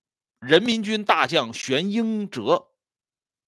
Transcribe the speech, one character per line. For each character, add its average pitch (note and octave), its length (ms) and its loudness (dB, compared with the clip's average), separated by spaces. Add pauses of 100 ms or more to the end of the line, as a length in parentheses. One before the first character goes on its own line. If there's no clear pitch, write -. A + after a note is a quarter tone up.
(400)
人 D3+ 220 4
民 A3+ 220 -2
军 G#3+ 220 -4
大 D#3+ 200 4
将 C3 280 0
玄 C#3 360 -4
英 A3 400 -4
哲， B2 380 -2 (800)